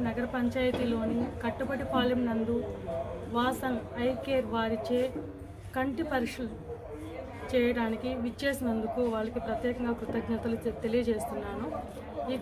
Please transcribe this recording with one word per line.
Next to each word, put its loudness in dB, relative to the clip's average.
నగర 0
పంచాయతీలోని 2
కట్టుబడిపాలెం 2
నందు 2
వాసన్ 2
ఐ 2
కేర్ 2
వారిచే 2
కంటి 2
పరీక్షలు 0
చేయడానికి 4
విచ్చేసినందుకు 0
వాళ్ళకి 0
ప్రత్యేకంగా 0
కృతజ్ఞతలు 0
తె-, 0
తెలియజేస్తున్నాను. 0
ఈ -2